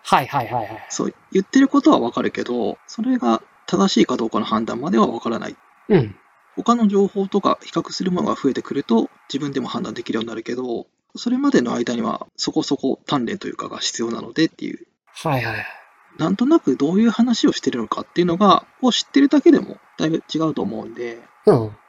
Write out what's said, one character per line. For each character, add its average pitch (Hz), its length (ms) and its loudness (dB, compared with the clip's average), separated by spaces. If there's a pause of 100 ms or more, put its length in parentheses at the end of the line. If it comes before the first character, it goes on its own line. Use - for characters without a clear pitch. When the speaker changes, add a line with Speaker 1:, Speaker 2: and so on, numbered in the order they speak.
Speaker 1:
は 170 160 4
い 127 60 -6
は 135 160 -2
い 110 40 -8
は 120 160 -4
い 101 40 -10
は 110 60 -12
い。 - 160 -16
Speaker 2:
そ - 180 -4
う、 - 80 -8 (160)
言 190 120 2
っ - 20 -8
て 269 160 2
る 277 80 2
こ 277 100 2
と 311 100 4
は 135 120 6
わ 117 100 -4
か - 100 -4
る - 100 -2
け - 120 -8
ど、 120 340 -4 (100)
そ - 140 -10
れ 254 160 0
が 226 240 0 (240)
正 - 360 2
し - 0 -
い 165 40 8
か 127 120 -2
ど 113 80 -2
う 113 40 -4
か 107 100 -2
の 110 60 -2
判 110 200 -2
断 113 160 -6
ま 165 100 -4
で 220 60 2
は 202 100 6
わ 117 140 -6
か 113 80 -6
ら 113 100 -4
な - 80 -8
い。 - 80 -12 (320)
Speaker 1:
う 208 100 6
ん。 110 180 0 (400)
Speaker 2:
他 233 200 2
の 226 140 2
情 202 180 4
報 196 200 -2
と 202 140 0
か - 220 0
比 - 80 -18
較 - 200 -4
す - 120 -8
る 185 80 0
も 175 100 0
の 143 60 0
が 113 80 0
増 139 140 -2
え 120 40 0
て - 80 -4
く - 120 -10
る 139 100 -4
と、 - 260 2 (240)
自 135 60 -4
分 143 140 -6
で 131 80 -2
も - 80 -8
判 107 120 -6
断 110 120 -8
で - 100 -10
き - 80 -8
る 110 60 -2
よ - 20 -2
う 110 40 -4
に 117 40 -8
な 113 80 -10
る 113 80 -10
け 123 120 -8
ど、 123 300 -6 (300)
そ 226 140 -6
れ 254 80 0
ま 285 120 0
で 156 120 6
の 117 120 -2
間 120 220 -2
に 117 60 -4
は - 340 -6
そ - 160 -6
こ 156 100 0
そ 143 140 -2
こ - 320 -4
鍛 123 180 0
錬 107 120 -6
と - 100 -10
い - 40 -8
う - 40 -10
か - 140 -10
が 110 80 -12
必 - 240 -6
要 117 100 -4
な 113 100 -8
の 110 120 -14
で 160 120 2
っ - 40 -4
て - 160 -12
い - 100 -8
う。 - 100 -20 (200)
Speaker 1:
は 143 340 -4
い - 20 -4
は 113 140 -6
い。 107 100 -10 (520)
Speaker 2:
な 160 120 0
ん 196 60 2
と 247 100 0
な 320 140 4
く 131 160 0
ど 151 180 0
う 202 80 4
い 233 60 6
う - 20 6
話 233 380 2
を - 60 4
し - 80 -6
て 135 100 0
る 123 80 -6
の 107 80 -6
か - 140 -4
っ - 40 -10
て - 140 -4
い 180 60 4
う - 20 0
の 170 80 0
が、 190 320 4 (140)
を 247 100 4
知 - 160 -4
っ - 40 -20
て 277 100 4
る 277 80 4
だ 294 120 4
け 339 100 8
で 240 80 6
も - 180 -8 (200)
だ 160 100 0
い - 20 0
ぶ 165 120 -2 (100)
違 156 80 -4
う 160 140 0
と - 80 -4
思 107 220 -6
う - 20 -12
ん 113 80 -14
で、 120 280 -12 (240)
Speaker 1:
う 208 80 8
ん。 110 240 0 (120)